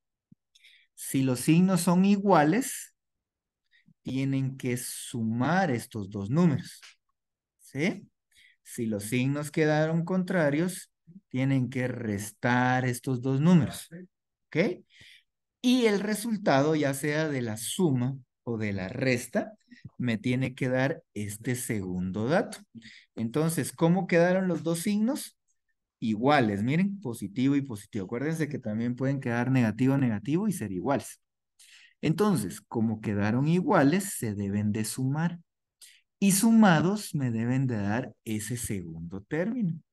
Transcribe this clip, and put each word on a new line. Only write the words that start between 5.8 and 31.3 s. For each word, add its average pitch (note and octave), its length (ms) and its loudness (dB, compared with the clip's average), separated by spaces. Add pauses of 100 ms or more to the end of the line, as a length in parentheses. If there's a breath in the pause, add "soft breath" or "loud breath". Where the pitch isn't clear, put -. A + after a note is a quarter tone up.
dos G2+ 200 -6
números, D#3 500 2 (800)
¿sí? - 500 -6 (540 soft breath)
Si - 240 -8
los G#2 180 -4
signos C#3 460 -2
quedaron D#3 540 2
contrarios, F3+ 880 0 (360)
tienen C3 420 0
que B2+ 180 -2
restar A#2+ 960 0
estos B2+ 360 -2
dos C3+ 200 0
números, D#3+ 480 4 (580)
¿ok? B3 380 -2 (760 loud breath)
Y B3 260 4
el G#3 120 2
resultado, F#3+ 760 0
ya C#3 180 0
sea D3+ 340 -2
de C3+ 140 -4
la A2 140 -6
suma C3+ 600 0 (280)
o A#2 140 -4
de G#2 140 -2
la F#2+ 160 -4
resta, B2+ 640 -2 (440 loud breath)
me A#2 200 0
tiene B2+ 360 -2
que C3+ 140 -2
dar C3 340 0 (120)
este G#2 420 -6
segundo F#2+ 720 -4
dato. F3 300 -2 (580 loud breath)
Entonces, D3 560 -2
¿cómo E3+ 340 2
quedaron F3+ 400 2
los D#3+ 160 -2
dos E3 160 -2
signos? G#3+ 580 -2 (640)
Iguales, A2 600 2
miren, F#3 380 0
positivo B2 560 -2
y C#3 60 0
positivo. G#2+ 420 -8
Acuérdense C#3+ 440 -4
que C#3 100 -6
también A#2 360 -4
pueden C3+ 260 -2
quedar B2 300 0
negativo, B2+ 460 2
negativo C3+ 520 0
y F#3+ 40 0
ser G#2 180 -6
iguales. G2+ 500 -4 (840 loud breath)